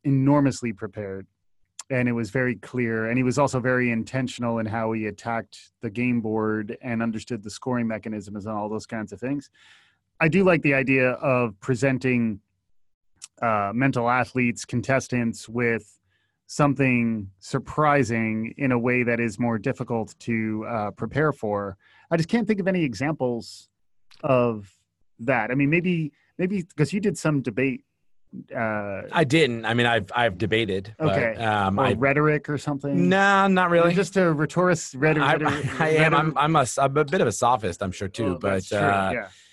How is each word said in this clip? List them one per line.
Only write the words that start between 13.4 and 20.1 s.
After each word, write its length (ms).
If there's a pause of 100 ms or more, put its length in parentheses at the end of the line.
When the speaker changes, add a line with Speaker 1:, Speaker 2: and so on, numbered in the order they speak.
Speaker 1:
uh, 340
mental 340
athletes, 540
contestants 880
with 500 (480)
something 840 (100)
surprising 1160
in 140
a 80
way 240
that 160
is 180
more 200
difficult 600